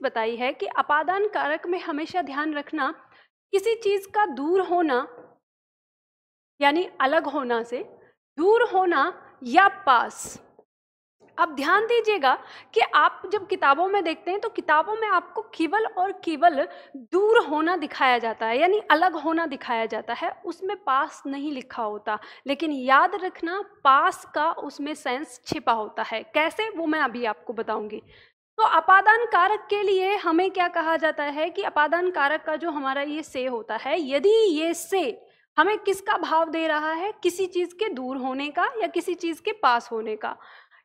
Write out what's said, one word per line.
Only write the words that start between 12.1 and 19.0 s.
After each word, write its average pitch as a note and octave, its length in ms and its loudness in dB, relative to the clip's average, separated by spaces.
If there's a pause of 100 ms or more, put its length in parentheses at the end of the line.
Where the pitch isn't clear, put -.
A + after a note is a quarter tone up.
कि - 80 4
आप - 400 4 (100)
जब G4+ 160 -4
किताबों E4 400 2
में G4 160 0
देखते D#4+ 280 -4
हैं, G4+ 80 -2
तो G#4+ 100 -6
किताबों D#4+ 460 0
में A4 120 -4
आपको F#4 340 -2
केवल G4 440 -2
और F#4+ 260 -4
केवल E4 560 0 (300)
दूर G4 480 2
होना D#4 300 0
दिखाया C#4+ 420 2
जाता A3+ 280 -4
है, A#3 140 0
यानी F#4 200 4 (120)
अलग E4 220 4